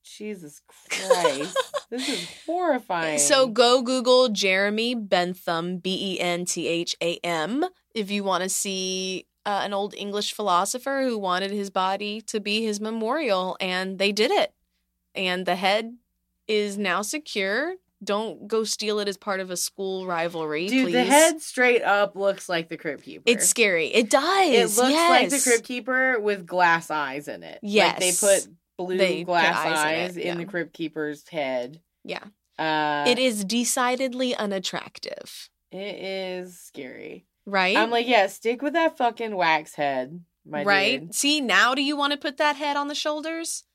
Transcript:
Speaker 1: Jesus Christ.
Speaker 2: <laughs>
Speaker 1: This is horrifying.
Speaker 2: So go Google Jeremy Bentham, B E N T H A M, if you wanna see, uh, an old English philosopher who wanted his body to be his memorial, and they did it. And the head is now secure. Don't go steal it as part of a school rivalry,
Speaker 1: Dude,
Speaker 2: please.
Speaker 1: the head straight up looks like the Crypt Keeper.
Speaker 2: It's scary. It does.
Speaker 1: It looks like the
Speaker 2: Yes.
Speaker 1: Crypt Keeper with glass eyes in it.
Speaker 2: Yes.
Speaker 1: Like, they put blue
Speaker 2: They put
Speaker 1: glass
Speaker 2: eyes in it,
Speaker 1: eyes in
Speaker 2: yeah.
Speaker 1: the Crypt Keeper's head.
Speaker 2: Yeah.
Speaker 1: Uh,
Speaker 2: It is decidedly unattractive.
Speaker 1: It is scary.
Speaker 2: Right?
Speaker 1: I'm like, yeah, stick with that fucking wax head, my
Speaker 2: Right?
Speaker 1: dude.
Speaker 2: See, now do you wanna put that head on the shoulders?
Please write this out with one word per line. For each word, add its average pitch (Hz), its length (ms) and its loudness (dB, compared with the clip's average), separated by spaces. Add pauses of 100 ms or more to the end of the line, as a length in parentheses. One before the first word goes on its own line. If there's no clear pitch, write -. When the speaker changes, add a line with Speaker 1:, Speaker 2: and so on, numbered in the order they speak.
Speaker 1:
Jesus 185 580 -14 (280)
Christ. 196 720 0
Speaker 2:
<laughs> - 40 -6 (260)
Speaker 1:
This 262 160 -6
is 180 180 -4 (200)
horrifying. 254 720 -2
Speaker 2:
So 269 300 4
go 240 340 4
Google 254 480 4
Jeremy 202 640 0
Bentham, 180 800 -2
B 185 400 -4
E - 40 -6
N 175 260 -2
T 165 200 -4
H 170 360 -2
A 170 200 -2
M, 175 440 -2 (280)
if 202 160 -4
you 202 140 -2
wanna 185 240 0
see, 185 800 -4 (180)
uh, 202 180 -2
an 202 120 -4
old 202 200 -4
English 202 380 -6
philosopher 214 720 -2
who 240 160 -2
wanted 190 320 -2
his 202 180 -6
body 202 540 -4
to 214 180 -6
be 208 240 -2
his 208 160 -2
memorial, 220 800 -2
and 185 380 -4
they 196 120 2
did 214 200 2
it. 381 240 2 (600)
And 185 300 -2
the 180 120 0
head 214 420 0 (500)
is 208 300 0
now 196 240 0
secure. 247 720 -4 (280)
Don't 208 460 -4
go 220 160 0
steal 214 340 -4
it 202 80 -2
as 196 120 -6
part 190 220 -4
of 185 100 -8
a 175 80 -6
school 190 480 -6
rivalry, 165 600 -2
Speaker 1:
Dude, 262 180 2
Speaker 2:
please. 175 80 0
Speaker 1:
the 247 100 4
head 311 380 6
straight 247 400 2
up 202 340 2
looks 196 320 -2
like 170 220 -4
the 160 80 -10
Crypt 143 260 -8
Keeper. 143 220 -16
Speaker 2:
It's 147 200 2
scary. 175 420 4
It 220 200 2
does. 277 680 4
Speaker 1:
It - 40 4
looks 269 120 4
like 330 340 6
the 285 80 0
Speaker 2:
Yes. 262 80 0
Speaker 1:
Crypt 233 200 4
Keeper 254 560 0
with 202 260 -2
glass 170 440 4
eyes 143 380 -4
in 92 140 -12
it. 78 180 -16
Speaker 2:
Yes. 202 400 2
Speaker 1:
Like, - 0 -
they 180 120 2 (340)
put - 100 -20 (220)
blue 185 180 -4
Speaker 2:
They 180 220 2
put 170 80 -6
Speaker 1:
glass 170 320 4
Speaker 2:
eyes 156 80 0
in 160 100 0 (240)
it, 180 40 -2
Speaker 1:
eyes 180 120 -8
in 165 100 -6
Speaker 2:
yeah. 175 100 -2
Speaker 1:
the 170 100 -6
Crypt 170 260 -6
Keeper's 151 560 -8
head. 135 520 -4 (240)
Speaker 2:
Yeah. - 200 -10 (340)
Speaker 1:
Uh, 151 480 0
Speaker 2:
It 247 140 4
is 220 240 0
decidedly 247 880 -2
unattractive. - 1160 -8 (200)
Speaker 1:
It 196 320 -10
is 185 560 -8
scary. - 680 -16 (200)
Speaker 2:
Right? 196 300 2
Speaker 1:
I'm 226 140 4
like, 233 180 2
yeah, 214 180 6
stick 233 360 -2
with 285 100 0
that 320 260 2
fucking 233 380 -2
wax 165 380 2
head, 143 480 -2 (220)
my 147 200 -6
Speaker 2:
Right? 202 380 4
Speaker 1:
dude. 170 120 -14
Speaker 2:
See, 294 260 2
now 226 360 4
do 285 60 0
you 285 140 0
wanna 285 200 0
put 285 220 -6
that 294 180 2
head 285 200 -2
on 285 120 -2
the 294 80 -6
shoulders? 320 640 -4 (120)